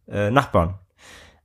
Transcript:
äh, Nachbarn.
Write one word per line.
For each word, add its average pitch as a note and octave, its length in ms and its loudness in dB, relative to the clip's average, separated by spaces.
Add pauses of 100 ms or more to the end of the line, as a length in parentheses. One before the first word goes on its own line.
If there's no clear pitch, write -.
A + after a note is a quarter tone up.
äh, G#2 240 -2
Nachbarn. F#2+ 480 0 (640)